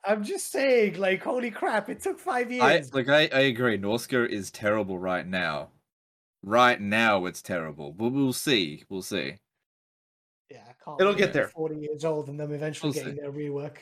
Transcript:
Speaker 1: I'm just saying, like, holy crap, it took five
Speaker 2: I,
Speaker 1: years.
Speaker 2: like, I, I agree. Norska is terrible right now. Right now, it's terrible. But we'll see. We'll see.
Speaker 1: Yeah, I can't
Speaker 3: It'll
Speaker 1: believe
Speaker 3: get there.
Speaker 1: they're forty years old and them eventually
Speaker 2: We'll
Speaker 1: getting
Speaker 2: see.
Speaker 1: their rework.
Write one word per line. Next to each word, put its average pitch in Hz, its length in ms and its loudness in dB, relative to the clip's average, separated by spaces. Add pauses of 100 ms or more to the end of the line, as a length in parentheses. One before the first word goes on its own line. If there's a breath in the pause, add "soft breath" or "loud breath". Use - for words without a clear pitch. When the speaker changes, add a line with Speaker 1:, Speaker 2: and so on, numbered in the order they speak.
Speaker 1:
I'm 208 180 2
just 320 280 -6
saying, 240 460 4
like, 190 260 2
holy 247 280 -2
crap, 214 380 -2
it - 120 -8
took - 180 -4
five 247 320 -2
Speaker 2:
I, 240 240 4
Speaker 1:
years. 139 180 -2
Speaker 2:
like, 131 160 0
I, 151 240 6
I 135 80 4
agree. 120 360 2
Norska 117 520 0
is 101 220 -6
terrible 104 480 0
right 90 280 -2
now. 82 420 -4 (760)
Right 120 360 6
now, 101 460 2
it's 90 160 -8
terrible. 78 500 -6
But 110 180 -2
we'll 135 240 2
see. 90 560 0
We'll 95 120 -8
see. 78 360 -6 (1120)
Speaker 1:
Yeah, 80 100 -20 (100)
I - 40 -20 (100)
can't 147 180 -14
Speaker 3:
It'll 202 120 4
Speaker 1:
believe 185 40 -2
Speaker 3:
get 190 160 0
there. 180 100 2
Speaker 1:
they're 160 60 -4
forty 156 280 -6
years 151 280 -8
old 151 220 -2
and 147 120 -10
them 147 140 -6
eventually 151 360 -4
Speaker 2:
We'll 135 40 -2
Speaker 1:
getting 147 220 -6
Speaker 2:
see. 147 60 -8
Speaker 1:
their 143 100 -8
rework. 143 500 -8